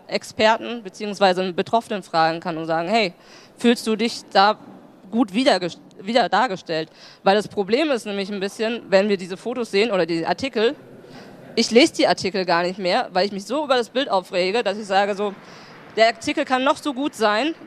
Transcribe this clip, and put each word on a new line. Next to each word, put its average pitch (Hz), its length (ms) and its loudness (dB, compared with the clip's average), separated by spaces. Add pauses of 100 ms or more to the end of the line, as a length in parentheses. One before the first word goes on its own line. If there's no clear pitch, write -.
Experten 226 760 0
beziehungsweise 190 580 0
einen 185 140 -4
Betroffenen 208 480 -2
fragen 165 360 0
kann 165 180 -8
und 160 80 -8
sagen, 165 220 -2
„Hey, 202 260 0 (440)
fühlst 240 300 2
du 220 80 0
dich 220 260 -4 (100)
da 202 260 4 (540)
gut 220 220 -2
wiedergest-, 190 460 0 (200)
wieder 220 300 0
dargestellt?“ 175 600 -2 (340)
Weil 196 120 4
das 208 120 0
Problem 233 440 0
ist 233 140 -4
nämlich 202 260 -6
ein 202 80 -6
bisschen, 220 500 -4
wenn 190 200 4
wir 202 80 2
diese 185 200 -8
Fotos 233 340 -8
sehen 214 200 2
oder 185 140 0
die 165 200 -4
Artikel, 240 500 -2 (800)
ich 226 160 0
lese 262 220 6
die 302 140 0
Artikel 185 380 0
gar 175 160 2
nicht 180 160 -4
mehr, 202 340 0
weil 185 140 2
ich 202 60 -4
mich 196 140 -8
so 285 180 -4
über 262 120 2
das 240 140 0
Bild 262 200 -2
aufrege, 190 540 0
dass 202 140 -2
ich 214 80 -10
sage 202 300 2
so, 196 180 -4 (640)
der 220 100 6
Artikel 269 380 -2
kann 262 180 0
noch 277 140 2
so 294 160 -6
gut 277 220 -4
sein, 220 400 0 (100)